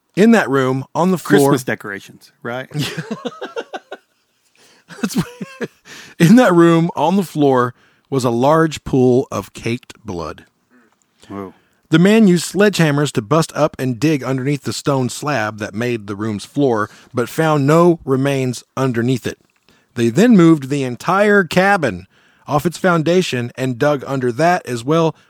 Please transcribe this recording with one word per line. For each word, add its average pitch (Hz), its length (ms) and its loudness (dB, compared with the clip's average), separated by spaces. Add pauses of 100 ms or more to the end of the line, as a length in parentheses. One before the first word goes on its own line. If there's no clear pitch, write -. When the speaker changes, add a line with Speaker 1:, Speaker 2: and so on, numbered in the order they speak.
(160)
Speaker 1:
In 214 160 4
that 175 180 4
room, 131 360 0 (100)
on 175 160 0
the 180 60 0
floor 143 320 2
Speaker 2:
Christmas 131 140 0
decorations, - 680 -10 (100)
right? 120 300 -10
Speaker 1:
<laughs> 147 100 -6 (2250)
That's, - 140 -6 (1040)
in 170 160 6
that 240 180 6
room, 170 420 4
on 156 200 0
the 196 80 2
floor, 135 500 2 (360)
was 135 160 -2
a 127 40 0
large 147 540 2
pool 127 480 2
of - 220 -8
caked - 400 -10 (120)
blood. 85 400 -12 (800)
Speaker 2:
Whoa. 98 260 -14 (360)
Speaker 1:
The 160 100 4
man 208 280 4
used 175 240 0
sledgehammers 160 640 0
to 131 80 -4
bust 147 340 -2
up 147 240 -2
and 131 200 -4
dig 143 240 -2
underneath 135 400 -4
the 120 100 -6
stone 131 360 -2
slab 110 500 -6
that 101 140 -8
made 113 340 -6
the 104 80 -10
room's 104 300 -6
floor, 120 440 -2 (240)
but 117 160 -4
found 151 380 0
no 170 360 4
remains 135 600 -2 (120)
underneath 127 520 -2
it. - 120 -10 (560)
They 117 140 0
then 208 260 4
moved 165 340 6
the 139 140 -4
entire 196 600 0
cabin 165 640 0 (400)
off 139 180 -2
its 170 140 -6
foundation 165 760 0
and 127 220 -4
dug 143 300 0
under 127 240 -4
that 165 340 0
as 120 180 -8
well, 160 320 0 (140)